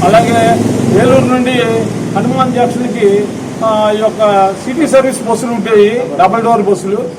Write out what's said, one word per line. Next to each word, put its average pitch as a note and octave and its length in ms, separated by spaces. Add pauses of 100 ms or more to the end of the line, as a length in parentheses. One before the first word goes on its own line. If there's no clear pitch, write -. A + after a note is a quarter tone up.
అలాగే A3+ 320 (600)
ఏలూరు B3+ 240
నుండి B3+ 260 (640)
హనుమాన్ B3 360
జంక్షన్‌కి, A#3+ 720 (400)
ఆ, G#3+ 260
ఈ G#3+ 80
యొక్క G3+ 540 (120)
సిటీ C4 220
సర్వీస్ C4 360
బస్సులు A3+ 280
ఉంటాయి, A3 680
డబల్ G#3 260
డోర్ A3+ 200
బస్సులు G3 560